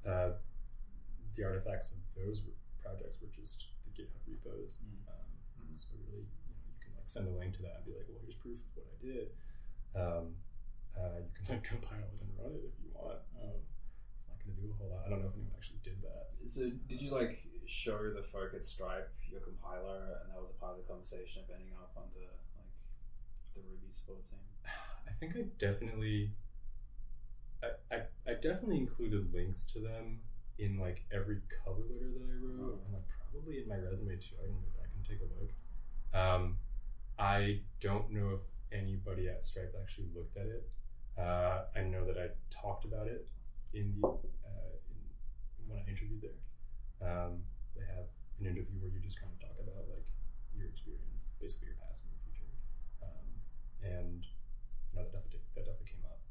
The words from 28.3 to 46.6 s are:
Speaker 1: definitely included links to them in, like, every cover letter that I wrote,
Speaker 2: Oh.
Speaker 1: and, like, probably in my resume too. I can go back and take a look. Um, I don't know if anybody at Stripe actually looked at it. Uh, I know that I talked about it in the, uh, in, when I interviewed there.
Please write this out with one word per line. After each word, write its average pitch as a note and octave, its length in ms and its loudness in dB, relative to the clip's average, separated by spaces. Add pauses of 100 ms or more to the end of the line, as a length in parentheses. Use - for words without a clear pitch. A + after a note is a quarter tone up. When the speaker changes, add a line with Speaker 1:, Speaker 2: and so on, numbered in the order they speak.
Speaker 1:
definitely F3 440 4
included G2+ 540 4
links F2+ 400 4
to G#2+ 80 0
them A2+ 400 -2 (380)
in, G2 200 4
like, F2+ 340 0
every G2+ 360 4
cover G2 400 4
letter B3+ 240 4
that - 120 0
I - 120 6
wrote, - 240 0
Speaker 2:
Oh. - 240 0
Speaker 1:
and, G2+ 100 0
like, F#2 140 0
probably D3 540 -2
in A2 60 -2
my G2+ 80 0
resume F#2+ 400 0
too. - 260 -4
I G#2 40 2
can G2 140 4
go - 160 4
back - 180 2
and - 120 0
take - 140 2
a - 80 2 (120)
look. - 120 4 (600)
Um, F#2 460 8 (600)
I G2+ 420 6 (180)
don't G2+ 320 4
know G2+ 240 6
if F#2 60 0 (320)
anybody F#2+ 560 2
at F2 160 2
Stripe F#2 360 0
actually G2 340 -2
looked E2+ 220 -4
at G2+ 100 0
it. G#2+ 220 0 (480)
Uh, F2+ 480 6 (120)
I G#2 60 4
know F#2 240 4
that F#2 120 4
I F2 120 2 (200)
talked - 340 0
about G#2+ 220 2
it - 220 -2 (440)
in G2+ 280 4
the, - 80 8
uh, - 640 0 (160)
in, - 80 -4 (680)
when G#2+ 100 -2
I G2+ 100 0
interviewed G#2 340 2
there. - 180 -6 (600)